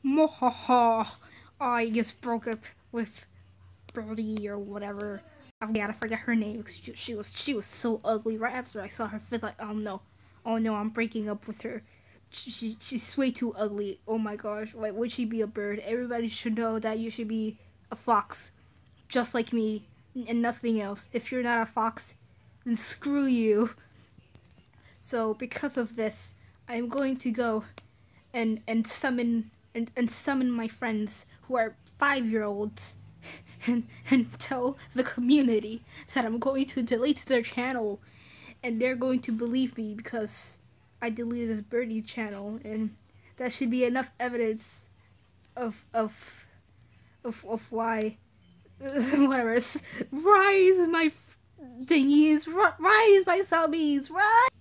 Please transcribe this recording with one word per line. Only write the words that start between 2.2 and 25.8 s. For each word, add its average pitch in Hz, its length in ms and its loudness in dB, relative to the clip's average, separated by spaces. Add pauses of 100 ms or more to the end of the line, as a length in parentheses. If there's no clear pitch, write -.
broke 233 260 -4
up 220 180 -6 (260)
with 226 360 -8 (680)
Birdie 214 560 -6
or 202 80 -8
whatever. 202 640 -10 (400)
I 220 100 -6
gotta 208 220 -2
forget 220 260 -4
her 240 140 -2
name. 214 320 -2
She, - 300 -16
she - 180 -4
was, 208 260 -8
she 285 140 0
was 202 140 -4
so 220 360 -4
ugly. 220 340 0
Right 240 180 -2
after 247 260 -8
I 196 60 -10
saw 226 200 -6
her 214 120 -8
fifth, 226 240 -6
like, - 180 -10
"Oh 214 120 -8
no. 214 280 -6 (420)
Oh 226 140 0
no, 220 160 0
I'm 208 160 -2
breaking 220 400 -2
up 208 180 -6
with 214 140 -12
her. 226 220 -10 (480)
She, - 180 -8
she, 220 300 -8
she's - 360 -4
way 269 140 2
too 240 240 -4
ugly. 202 540 -4
Oh 220 100 -2
my 214 180 -4
gosh. 214 380 -8
Why 220 160 -6
would 226 220 -4
she 247 140 -4
be 220 160 -2
a 208 60 0
bird? 208 320 -6
Everybody 233 480 -4
should 220 300 -4
know 226 220 0
that 220 180 -4
you 226 140 -6
should 226 160 -8
be 220 320 -4 (320)
a 226 40 -8
fox. - 580 -2 (560)
Just 247 260 0
like 233 180 -2
me. 214 340 -2 (280)
N-, 240 140 -8
and 233 120 2
nothing 233 400 0
else. 202 320 -8
If 226 180 -4
you're 254 120 -2
not 240 180 2
a 226 40 0
fox, - 500 -4 (500)
then 233 100 0
screw 285 500 -2
you." 226 440 4 (1300)
So, 220 360 -2
because 254 420 -6
of 233 180 -4